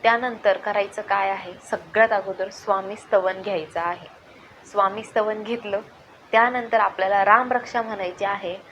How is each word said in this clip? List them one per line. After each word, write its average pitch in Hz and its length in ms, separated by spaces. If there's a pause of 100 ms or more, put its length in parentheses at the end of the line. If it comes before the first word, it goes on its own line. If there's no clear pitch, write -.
त्यानंतर 226 540
करायचं 202 440
काय 196 280
आहे, 185 240 (180)
सगळ्यात 220 400
अगोदर 190 380
स्वामी 196 460
स्तवन 185 460
घ्यायचं 175 380
आहे. 170 280 (640)
स्वामी 202 320
स्तवन 214 400
घेतलं, 208 360 (520)
त्यानंतर 233 480
आपल्याला 196 460
रामरक्षा 240 560
म्हणायची 196 440
आहे 196 320 (140)